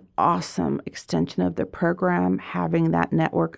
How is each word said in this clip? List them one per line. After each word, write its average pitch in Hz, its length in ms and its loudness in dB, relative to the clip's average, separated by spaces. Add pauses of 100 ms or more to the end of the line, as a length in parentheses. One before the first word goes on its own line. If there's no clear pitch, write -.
(180)
awesome 165 680 0
extension - 560 -2
of 175 140 0
the - 100 -2
program, 175 760 0
having 170 520 0
that - 220 0
network 165 440 0